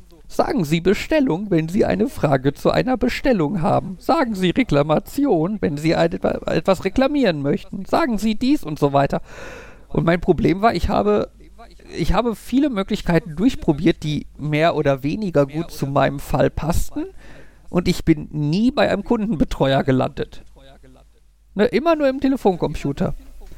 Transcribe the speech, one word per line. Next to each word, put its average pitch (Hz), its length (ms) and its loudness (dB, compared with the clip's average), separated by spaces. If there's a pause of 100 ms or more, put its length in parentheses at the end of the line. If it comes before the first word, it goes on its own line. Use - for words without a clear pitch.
(280)
„Sagen 262 360 0
Sie 160 160 2
Bestellung, 208 680 2
wenn 160 180 2
Sie 180 160 2
eine 208 240 2
Frage 139 460 2
zu - 160 0
einer 247 260 2
Bestellung 208 680 0
haben. 143 360 0
Sagen 247 380 0
Sie 185 140 2
Reklamation, 165 1080 0
wenn 175 160 -2
Sie 160 200 0
ein-, 170 160 2
etwas - 720 -2
reklamieren 247 580 0
möchten. 190 420 -4
Sagen 262 340 0
Sie 214 180 0
dies“ 277 260 0
und 151 160 -8
so 143 140 2
weiter. 139 300 0 (680)
Und 147 160 0
mein 170 160 2
Problem 160 420 2
war, 226 120 4
ich 175 140 -2
habe, 208 420 0 (680)
ich 165 160 2
habe 220 240 0
viele 277 340 0
Möglichkeiten 190 640 0
durchprobiert, 165 680 0
die 151 220 -4 (120)
mehr 151 380 0
oder 139 260 0
weniger 165 440 0
gut 156 260 -6
zu - 140 -6
meinem 139 340 0
Fall 139 300 0
passten. - 560 -2 (640)
Und 180 180 0
ich - 160 0
bin 151 260 2
nie 160 400 0
bei - 180 2
einem 202 160 -2
Kundenbetreuer 165 760 0
gelandet. - 640 -2 (1120)
Ne, 196 100 2
immer 330 320 2
nur 285 120 2
im 262 120 -2
Telefoncomputer. 180 920 0 (440)